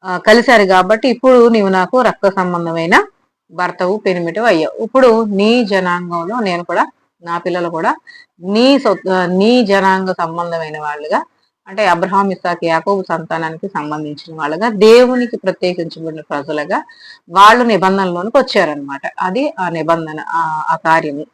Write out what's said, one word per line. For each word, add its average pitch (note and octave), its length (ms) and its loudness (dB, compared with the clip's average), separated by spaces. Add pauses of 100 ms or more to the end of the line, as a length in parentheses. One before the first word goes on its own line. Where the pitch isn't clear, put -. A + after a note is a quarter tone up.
ఆ, F#3 120 -6
కలిశారు A3 480 4
కాబట్టి F#3+ 440 2
ఇప్పుడు A#3+ 400 6
నీవు A3 200 2
నాకు F#3+ 340 0
రక్త G3+ 340 0
సంబంధమైన F3 680 -2 (440)
భర్తవు, F3+ 460 -4
పెనిమిటవు F3+ 480 -4
అయ్యావు. F#3 380 0
ఇప్పుడు A3+ 420 4
నీ G#3+ 400 2
జనాంగంలో F3+ 760 -4
నేను F3 240 -4
కూడా, F#3 280 -2 (300)
నా E3+ 160 -6
పిల్లలు F3 300 -4
కూడా F3 280 -4 (440)
నీ A3+ 380 2
సొ-, G3 340 -2
ఆ, F#3 140 0
నీ G#3 400 2
జనాంగ F#3+ 460 0
సంబంధమైన E3 680 -6
వాళ్ళుగా, D3+ 440 -6 (440)
అంటే G3+ 180 -4
అబ్రహాం, F#3+ 440 0
ఇస్సాకు, F3 340 -6
యాకోబు E3+ 440 -2
సంతానానికి E3 600 -6
సంబంధించిన D3+ 680 -10
వాళ్ళుగా, D#3 320 -4
దేవునికి A#3+ 680 4
ప్రత్యేకించబడిన E3 840 -6
ప్రజలుగా D3+ 640 -6 (460)
వాళ్ళు G#3+ 340 6
నిబంధనలోనికి F#3+ 760 0
వచ్చారనమాట. D3 640 -2 (200)
అది G#3 380 -2
ఆ F3+ 100 -4
నిబంధన, D#3+ 600 -4
ఆ, D#3+ 400 -4
ఆ E3 160 0
కార్యము. D#3 500 0